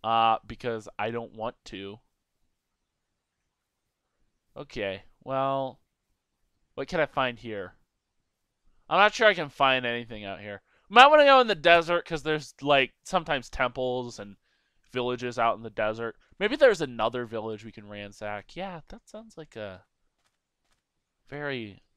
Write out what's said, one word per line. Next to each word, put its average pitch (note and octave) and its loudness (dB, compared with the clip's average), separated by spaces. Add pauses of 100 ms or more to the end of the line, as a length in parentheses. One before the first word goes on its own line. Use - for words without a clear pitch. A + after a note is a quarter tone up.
uh, A2+ 2
because A2+ -8 (100)
I G#2+ -4
don't A#2 -10
want A2 -8 (100)
to. G2+ -14 (2500)
Okay, G2+ -8 (200)
well, C3+ -4 (920)
what C#3 -8
can F3 -2
I C#3+ 2
find B2 -4
here? G#2 -10 (1120)
I'm E3 0
not G#3 4
sure A3 4
I G3+ 6
can D#3+ -4
find C3 2
anything A#2 -6
out G2 -10
here. G2+ -14 (260)
Might A#3+ 10
wanna D4+ 8
go C4+ 8
in A#3+ 2
the G#3+ 0
desert, E3+ 4
'cause D#3 -6
there's, D#3 -4
like, C#3 2 (100)
sometimes D#3+ -4
temples B2 -4
and G2+ -16 (540)
villages B2 -4
out A2+ 2
in A2+ -16
the A2+ -12
desert. A2+ -6 (200)
Maybe G#3+ -2
there's A3+ 6
another A#2+ -2
village A2 -8
we G#2+ -16
can G#2 -20
ransack. G#2 -12
Yeah, F3+ -12
that - -20
sounds A3 -20
like D#3 -20
a G2 -14 (1400)
very C3 -10 (120)